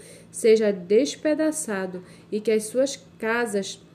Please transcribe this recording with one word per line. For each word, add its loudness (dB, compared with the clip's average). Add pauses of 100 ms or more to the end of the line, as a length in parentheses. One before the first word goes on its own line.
(320)
seja 4
despedaçado -2 (300)
e -4
que -2
as 2
suas -2 (200)
casas -4 (140)